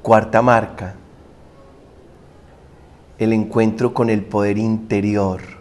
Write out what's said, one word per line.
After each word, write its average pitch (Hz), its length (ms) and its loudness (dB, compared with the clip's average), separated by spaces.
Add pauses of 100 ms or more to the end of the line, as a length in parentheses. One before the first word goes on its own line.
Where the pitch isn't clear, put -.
Cuarta 110 400 2
marca, 113 540 0 (2250)
el 113 160 2
encuentro 110 580 0
con 123 160 0
el 107 160 0
poder 101 320 -2
interior 104 880 -2 (180)